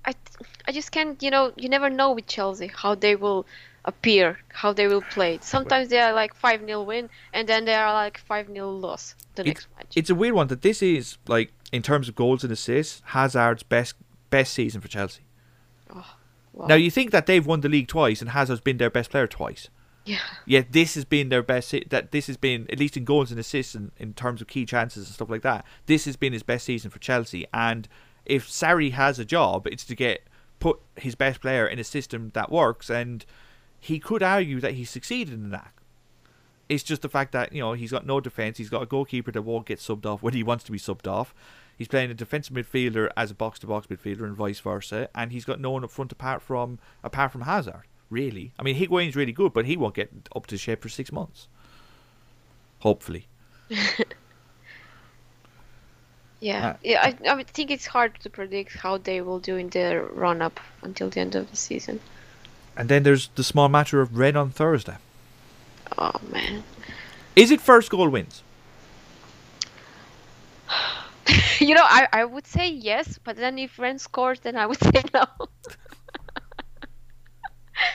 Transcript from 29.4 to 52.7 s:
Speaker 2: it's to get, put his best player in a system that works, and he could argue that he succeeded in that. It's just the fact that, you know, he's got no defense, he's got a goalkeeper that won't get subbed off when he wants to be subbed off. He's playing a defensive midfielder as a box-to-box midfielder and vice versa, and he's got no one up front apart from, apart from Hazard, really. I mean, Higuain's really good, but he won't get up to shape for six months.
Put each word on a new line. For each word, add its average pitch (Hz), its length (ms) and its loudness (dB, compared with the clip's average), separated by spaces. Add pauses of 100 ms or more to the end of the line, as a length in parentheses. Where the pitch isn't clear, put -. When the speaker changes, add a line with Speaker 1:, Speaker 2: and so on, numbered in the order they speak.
Speaker 2:
it's - 180 -8
to 123 100 -12
get, 120 320 -2 (320)
put - 220 0 (160)
his 123 180 -8
best 135 280 -2
player 131 240 0
in 120 120 -4
a 113 60 -8
system 117 480 -8
that 110 180 -4
works, 143 380 2
and 120 380 -6 (520)
he 160 200 -6
could 208 240 -2
argue 185 380 0
that 135 140 -4
he 123 120 -8
succeeded 185 480 -8
in 104 160 -10
that. - 220 -12 (1000)
It's 147 120 -2
just 151 200 -6
the 147 80 -8
fact 139 220 -2
that, 123 200 -4
you 143 80 -8
know, 117 140 -4
he's 117 160 -8
got 127 160 -6
no 135 140 0
defense, 113 360 -8
he's 107 140 -12
got 117 120 -4
a 120 40 -8
goalkeeper 131 440 -4
that 107 120 -6
won't 113 240 -6
get - 120 -6
subbed 104 280 -8
off 104 160 -6
when 117 100 -2
he 120 100 -2
wants 117 220 -2
to 110 80 -12
be 101 60 -8
subbed - 280 -8
off. 101 280 -4 (440)
He's 117 100 -10
playing 127 220 0
a 117 40 -10
defensive 127 420 -8
midfielder 120 600 -2
as 110 140 -2
a 101 40 -14
box-to-box 107 540 -8
midfielder 101 360 -10
and 104 100 -10
vice 104 260 -6
versa, 101 540 -6
and 117 180 -8
he's 120 120 -10
got 135 160 -6
no 131 120 -6
one 127 120 -6
up 117 60 -14
front 135 220 -10
apart 131 300 -8
from, 123 360 -6 (260)
apart 135 280 -2
from 120 100 -12
Hazard, 160 400 -4 (260)
really. 120 500 -6
I - 40 -10
mean, 135 140 0
Higuain's 175 380 0
really 135 180 0
good, 185 200 0
but 117 140 0
he 160 100 0
won't 117 180 -2
get 104 160 -4 (240)
up - 120 -8
to 104 100 -8
shape 110 260 -6
for 113 60 -12
six 131 240 -12
months. - 360 -12 (1300)